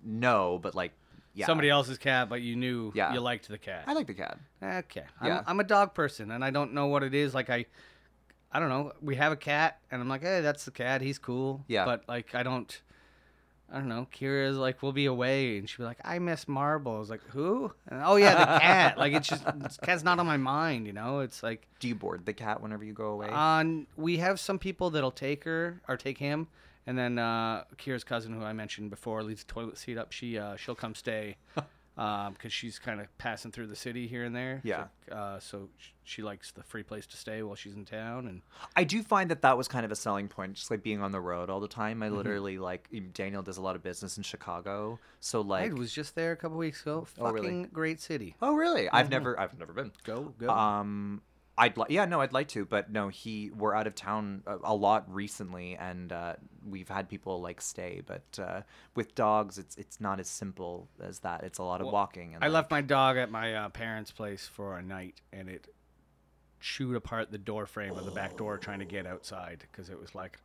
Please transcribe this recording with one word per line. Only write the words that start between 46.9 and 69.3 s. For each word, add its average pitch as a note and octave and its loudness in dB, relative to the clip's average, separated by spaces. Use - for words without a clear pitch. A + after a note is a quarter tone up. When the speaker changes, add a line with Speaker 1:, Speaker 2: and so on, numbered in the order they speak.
Speaker 1:
Oh, - 2
really? A3 0
Speaker 2:
Fucking F3+ -2
great D#3+ 0
city. A#2+ -6
Speaker 1:
Oh, C4+ 4
really? D4+ 4
I've B2+ 8
Speaker 2:
Mm-hmm. C3+ 0
Speaker 1:
never, B2 2
I've F#2+ -4
never E2 -12
been. A2 -6
Speaker 2:
Go, B2 -6
go. A#2 -2
Speaker 1:
Um, G#2 2
I'd A#2+ 8
li-, A2 4
yeah, F#3 6
no, F3 2
I'd C3 2
like C#3+ 0
to, G#2 -2
but G2+ 0
no, G#2+ 0
he, G#2+ -8
we're G#2 2
out G#2+ 2
of G#2 -4
town G2+ -4
a, G2 -6
a G#2+ 2
lot G2+ 4
recently, F#2 -8
and, F2+ -8
uh, E2+ -6
we've F#2+ -10
had G2 -4
people, F#2 -6
like, F2+ -10
stay, F#2 -8
but, F#2 -12
uh, F#2 -6
with A#2 -4
dogs, G#2+ 2
it's, F#2+ -14
it's - -16
not G2 -2
as F#2 -8
simple F2+ -8
as F#2 -12
that. F2 -4
It's F#2+ -10
a F#2 -4
lot F2+ -2
of F#2+ -4
Speaker 2:
Well, C3 -4
Speaker 1:
walking. F2+ 0
And, E2 -2
Speaker 2:
I D3+ 4
left D#3 4
Speaker 1:
like D3 2
Speaker 2:
my C#3 -2
dog C3 6
at B2 0
my, A2+ -2
uh, G#2+ -2
parents' A2 -8
place G#2 -8
for G2 -8
a F2+ -8
night, F#2 -10
and F#2+ -12
it - -16
chewed B2+ -4
apart A2+ -4
the G#2+ -8
door G#2 -6
frame G2 -6
of F#2 -8
the G2 -6
back F#2+ -6
door G#2 -4
trying G2 -8
to G2 -6
get F#2 -8
outside, F2+ -12